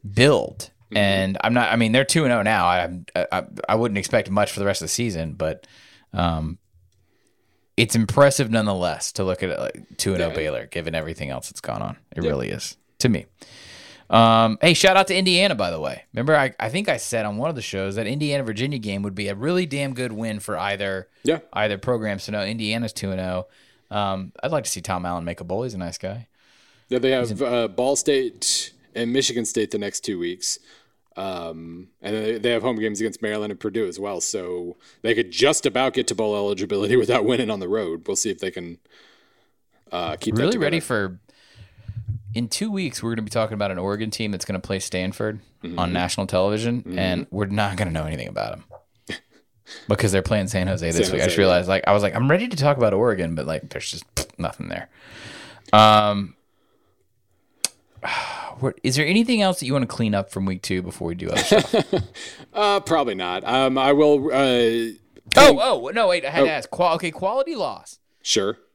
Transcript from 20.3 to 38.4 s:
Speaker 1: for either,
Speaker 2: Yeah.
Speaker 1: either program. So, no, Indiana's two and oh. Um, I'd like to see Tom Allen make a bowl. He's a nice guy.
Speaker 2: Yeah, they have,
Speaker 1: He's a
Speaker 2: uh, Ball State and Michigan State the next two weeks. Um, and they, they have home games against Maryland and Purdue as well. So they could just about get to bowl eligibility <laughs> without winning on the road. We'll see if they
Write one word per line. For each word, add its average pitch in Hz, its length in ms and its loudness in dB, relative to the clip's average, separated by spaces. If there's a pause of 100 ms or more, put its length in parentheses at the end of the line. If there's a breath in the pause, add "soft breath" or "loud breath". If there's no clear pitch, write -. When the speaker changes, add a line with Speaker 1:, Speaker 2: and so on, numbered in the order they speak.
Speaker 1:
for 101 200 -6
either, 98 500 -4 (140)
Speaker 2:
Yeah. 160 160 0 (160)
Speaker 1:
either 104 240 0
program. 107 400 -2
So, 104 140 -10
no, 104 120 -2
Indiana's 110 480 -4
two 98 180 -6
and 92 120 -4
oh. 92 240 -6 (440 soft breath)
Um, 98 420 -4 (100)
I'd 139 80 -4
like 151 140 -2
to - 60 -6
see 90 120 -8
Tom 90 240 -4
Allen 87 180 -4
make 85 160 -8
a - 40 -12
bowl. 95 180 -4
He's 123 100 -6
a 98 60 -10
nice 85 180 -8
guy. 104 320 -10 (600 soft breath)
Speaker 2:
Yeah, 127 80 0
they 131 140 2
have, 123 180 0
Speaker 1:
He's 101 100 -6
a 139 60 0
Speaker 2:
uh, 120 220 0
Ball 127 280 0
State - 760 -2 (200)
and 117 200 -2
Michigan 123 320 0
State 107 240 -2
the 107 80 -4
next 101 220 -6
two 98 180 -6
weeks. 87 400 -6 (580 soft breath)
Um, 85 720 -10 (120)
and 104 160 -6
they, 110 220 -2
they 117 120 0
have 113 120 0
home 123 160 -2
games 107 220 -2
against 110 200 -4
Maryland 107 300 -4
and 95 100 -10
Purdue 107 260 -2
as 87 140 -10
well. 98 220 -6
So 90 540 -6 (260 soft breath)
they 113 120 2
could 104 160 -2
just 143 360 2
about 127 280 0
get 127 140 0
to 110 60 -4
bowl 107 220 -2
eligibility 101 600 0
<laughs> 113 80 6
without 120 220 2
winning 120 240 0
on 101 100 -4
the 90 80 -6
road. 87 380 -4
We'll 98 100 -4
see 107 140 -2
if 92 80 -6
they 95 120 -6